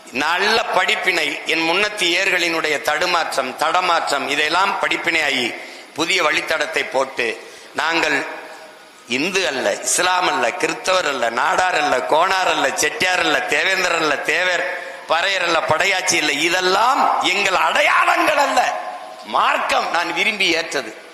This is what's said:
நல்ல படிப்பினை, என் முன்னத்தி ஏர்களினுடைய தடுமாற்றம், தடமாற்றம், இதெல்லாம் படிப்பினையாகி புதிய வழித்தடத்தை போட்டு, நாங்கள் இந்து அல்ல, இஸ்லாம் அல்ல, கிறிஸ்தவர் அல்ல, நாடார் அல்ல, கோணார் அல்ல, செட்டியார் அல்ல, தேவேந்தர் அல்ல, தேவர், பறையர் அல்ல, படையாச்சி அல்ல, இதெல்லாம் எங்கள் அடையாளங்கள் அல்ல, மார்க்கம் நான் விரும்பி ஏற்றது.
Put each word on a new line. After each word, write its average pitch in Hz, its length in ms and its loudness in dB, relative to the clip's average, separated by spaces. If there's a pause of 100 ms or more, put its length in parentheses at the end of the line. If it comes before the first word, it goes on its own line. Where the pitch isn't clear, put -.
(120)
நல்ல 180 520 0
படிப்பினை, 180 800 0
என் 165 240 0
முன்னத்தி 202 400 0
ஏர்களினுடைய 170 720 0
தடுமாற்றம், 156 760 0
தடமாற்றம், 160 720 0
இதெல்லாம் 156 520 0
படிப்பினையாகி 151 760 0 (400)
புதிய 175 280 0
வழித்தடத்தை 151 680 -2
போட்டு, 131 360 -2 (480)
நாங்கள் 156 520 0 (800)
இந்து 175 380 0
அல்ல, 123 260 0
இஸ்லாம் 185 560 0
அல்ல, 117 220 0
கிறிஸ்தவர் 165 560 0
அல்ல, 123 240 0
நாடார் 170 500 2
அல்ல, 139 160 2
கோணார் 175 540 2
அல்ல, 143 240 2
செட்டியார் 180 440 0
அல்ல, 160 200 2
தேவேந்தர் 175 580 0
அல்ல, 151 200 2
தேவர், 170 480 0 (440)
பறையர் 180 340 2
அல்ல, 170 180 2
படையாச்சி 175 580 2
அல்ல, 151 140 0
இதெல்லாம் 185 880 2
எங்கள் 190 320 2
அடையாளங்கள் 302 840 2
அல்ல, 254 440 2 (440)
மார்க்கம் 247 680 0
நான் 165 220 0
விரும்பி 190 420 0
ஏற்றது. 143 460 -4 (120)